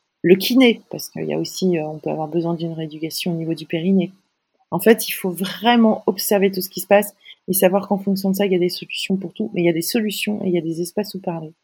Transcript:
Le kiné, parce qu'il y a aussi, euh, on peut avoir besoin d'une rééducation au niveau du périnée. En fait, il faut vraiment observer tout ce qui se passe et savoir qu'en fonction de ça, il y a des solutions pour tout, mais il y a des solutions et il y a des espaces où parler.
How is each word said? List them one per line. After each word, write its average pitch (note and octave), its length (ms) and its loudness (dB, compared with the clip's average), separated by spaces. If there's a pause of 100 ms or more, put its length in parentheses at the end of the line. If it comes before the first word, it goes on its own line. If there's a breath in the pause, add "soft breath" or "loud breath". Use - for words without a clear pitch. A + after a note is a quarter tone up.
(200)
Le E3+ 140 8
kiné, A#3+ 560 4
parce - 180 -12
qu'il D#3+ 160 -10
y D#3 80 -4
a D3+ 60 -2
aussi, E3+ 400 -2
euh, D3+ 100 -4
on D#3 100 -10
peut D3+ 120 -6
avoir D3+ 180 -4
besoin E3 240 -2
d'une E3 220 -6
rééducation D#3 580 -6
au E3+ 40 -2
niveau E3 180 -4
du D#3 100 -12
périnée. F#3 480 0 (580)
En E3 80 -2
fait, A3+ 300 4
il - 40 -6
faut - 180 -6
vraiment G#3+ 760 2
observer G3 460 2
tout F#3 80 -4
ce F3+ 80 -6
qui - 120 -10
se - 60 -10
passe G#3 280 4 (340 loud breath)
et F#3+ 40 0
savoir F#3+ 360 2
qu'en G3+ 100 0
fonction G3 320 -2
de F#3+ 60 0
ça, G3+ 100 0
il F#3 60 0
y - 20 2
a F3 60 2
des F3+ 80 2
solutions - 480 -6
pour F#3+ 160 -6
tout, A3 200 -6
mais F3+ 100 -2
il - 20 2
y E3+ 40 4
a E3+ 40 4
des D#3+ 100 -2
solutions G#3 640 -2
et F#3+ 40 -2
il F3 60 0
y F3 40 2
a - 20 -2
des D#3+ 220 -4
espaces F#3 320 -6
où F#3 60 -8
parler. E3 320 -8 (120)